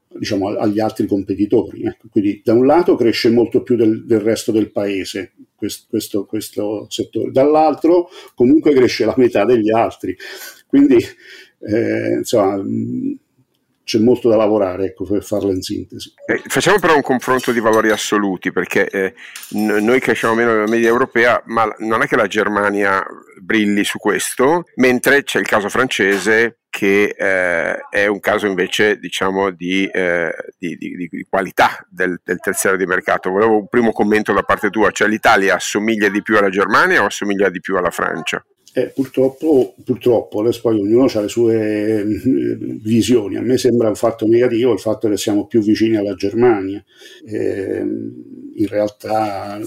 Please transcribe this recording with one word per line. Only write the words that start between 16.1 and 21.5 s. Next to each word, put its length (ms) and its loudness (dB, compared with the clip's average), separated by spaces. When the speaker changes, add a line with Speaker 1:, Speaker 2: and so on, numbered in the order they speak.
Speaker 2:
Eh, 220 -4
facciamo 320 0
però 160 2
un 60 4
confronto 500 -2
di 80 -2
valori 320 2
assoluti, 600 -2
perché, 360 -2
eh, 260 -4
n-, 320 0
noi 160 2
cresciamo 360 0
meno 180 2
della 140 0
media 200 2
europea, 600 2
ma 180 0